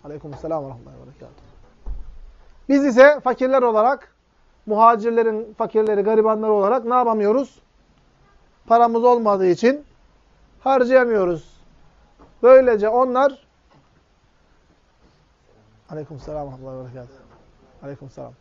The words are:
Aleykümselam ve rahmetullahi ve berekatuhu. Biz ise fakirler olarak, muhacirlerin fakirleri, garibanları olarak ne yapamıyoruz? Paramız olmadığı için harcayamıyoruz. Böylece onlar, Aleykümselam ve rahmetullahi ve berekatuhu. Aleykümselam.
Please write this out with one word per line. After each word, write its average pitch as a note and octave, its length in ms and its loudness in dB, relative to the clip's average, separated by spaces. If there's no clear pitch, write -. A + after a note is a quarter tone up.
Aleykümselam D3+ 600 -10
ve C3+ 40 -14
rahmetullahi C3 260 -20
ve B2+ 100 -20
berekatuhu. - 440 -20
Biz C#4 160 2
ise C4+ 340 6
fakirler B3+ 420 -2
olarak, A#3+ 540 -2
muhacirlerin A3+ 880 0
fakirleri, G#3+ 480 -2
garibanları A3 500 0
olarak G#3+ 340 0
ne A#3 80 -4
yapamıyoruz? A#3 680 -2
Paramız A#3 360 2
olmadığı G#3+ 440 2
için B3 380 0
harcayamıyoruz. A#3+ 1000 0
Böylece A#3+ 460 4
onlar, B3+ 580 -2
Aleykümselam D3+ 580 -14
ve C3+ 40 -16
rahmetullahi C3 260 -18
ve B2+ 60 -16
berekatuhu. B2+ 360 -20
Aleykümselam. C3 580 -20